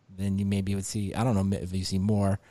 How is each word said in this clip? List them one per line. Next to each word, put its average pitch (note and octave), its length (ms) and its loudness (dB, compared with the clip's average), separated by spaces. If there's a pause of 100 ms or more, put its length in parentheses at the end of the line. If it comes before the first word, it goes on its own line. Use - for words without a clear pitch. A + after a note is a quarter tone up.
(140)
than G2 240 0
you G2+ 60 0
maybe G2 300 0
would G2 100 -6
see, G2+ 280 -4
I A2 120 0
don't B2 100 2 (140)
know G2+ 80 0
if F#2 180 -6
you F#2+ 80 -2
see F#2+ 160 -2
more. G2+ 400 2 (120)